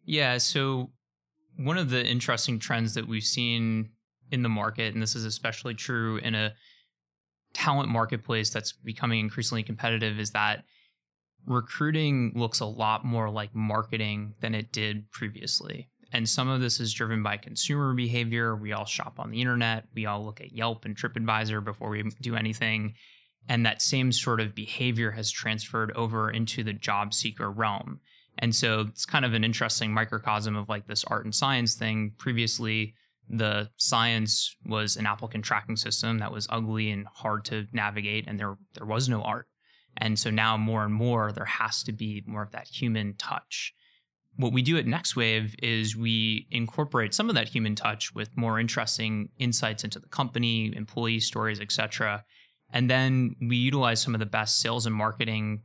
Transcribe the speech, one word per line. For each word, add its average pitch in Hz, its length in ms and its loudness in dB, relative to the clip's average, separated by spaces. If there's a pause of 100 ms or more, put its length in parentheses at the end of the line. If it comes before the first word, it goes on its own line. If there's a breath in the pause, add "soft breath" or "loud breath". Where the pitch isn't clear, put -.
Yeah, 135 340 2
so 135 520 0 (640)
one 147 200 0
of 165 120 0
the 123 140 2
interesting 120 560 0
trends 113 360 0
that 113 120 -4
we've 110 160 -2
seen 113 680 2 (420)
in 127 100 0
the 120 80 2
market, 110 440 0
and 113 100 -2
this 107 120 -2
is 113 100 -4
especially 113 500 -4
true 113 420 -2
in 113 160 -2
a 107 200 0 (1000 soft breath)
talent 143 360 2
marketplace 113 600 2
that's - 220 -2
becoming 113 460 -2
increasingly 110 440 -2
competitive, 110 560 0
is 104 120 -4
that 107 320 2 (840 soft breath)
recruiting 139 880 2
looks 117 240 0
a 117 60 0
lot 110 380 0
more 113 260 0
like 107 260 -6
marketing 107 840 0
than 110 120 -2
it 110 180 -4
did 107 400 -4
previously. - 800 -6 (240)
And 113 160 0
some 131 200 2
of 131 120 2
this 120 180 0
is 110 140 -2
driven 110 300 0
by 104 140 0
consumer 139 560 0
behavior. 117 640 0
We 104 180 -6
all 104 120 -4
shop - 340 -6
on 113 120 -6
the 113 100 -2
internet. 117 440 2 (100)
We 110 100 -4
all 104 180 -2
look 107 160 -12
at - 140 -16
Yelp 113 320 -2
and 107 100 -6
TripAdvisor 110 680 0
before 104 260 -6
we 107 140 -2 (180)
do 117 140 -2
anything. 110 580 0 (560 loud breath)
And 120 160 6
that 110 160 2
same 131 300 4
sort 117 280 2
of 107 140 0
behavior 113 580 0
has 110 200 -2
transferred 110 600 -2
over 113 360 0
into 113 340 0
the 107 100 -2
job 104 400 -2
seeker 113 360 -2
realm. 110 520 -4 (360 soft breath)
And 117 160 2
so 110 280 2
it's 107 240 -2
kind 139 200 2
of 117 80 2
an 110 100 2
interesting 113 500 0
microcosm 107 640 0
of, 104 140 -4
like, 104 160 -4
this - 200 -4
art 107 200 -2
and 107 80 -4
science 127 400 2
thing. 107 460 -2
Previously, 110 720 0 (340 soft breath)
the 107 500 0
science 113 800 2 (100)
was 107 300 0
an 107 100 -2
applicant 107 380 -2
tracking 107 320 -2
system 113 440 0
that 104 120 -2
was 107 180 -6
ugly 110 420 0
and 101 240 -4
hard 107 300 -2
to 107 280 -4
navigate, 104 540 -2
and 104 120 -6
there, 101 180 -4 (180)
there - 100 -14
was 117 240 0
no 110 140 0
art. 110 240 -4 (500 soft breath)
And 110 200 2
so 110 120 0
now 110 260 4
more 110 300 2
and 104 80 2
more, 113 400 4
there 110 120 -4
has - 380 0
to 120 80 -4
be 107 360 -4
more 107 160 -4
of 104 80 -8
that - 160 -12
human 110 480 0
touch. - 580 -6 (640 soft breath)
What 123 180 2
we 127 80 6
do 156 160 4
at 135 80 2
Next 143 300 0
Wave 110 480 2
is 113 340 0
we 110 540 0
incorporate 117 640 0
some 214 120 2
of 226 80 2
that 113 140 2
human 110 240 0
touch 110 400 -2
with 107 240 -6
more 113 220 2
interesting 110 680 0 (100)
insights 113 440 0
into 104 140 -6
the - 100 -18
company, 117 680 0
employee 113 460 -2
stories, 110 380 -2
et 104 120 -8
cetera. 107 520 0 (480 soft breath)
And 123 160 4
then 131 540 6
we 120 160 2
utilize 123 420 4
some - 140 0
of 110 60 2
the 107 80 0
best 110 340 0
sales 117 240 0
and 110 100 2
marketing 107 680 0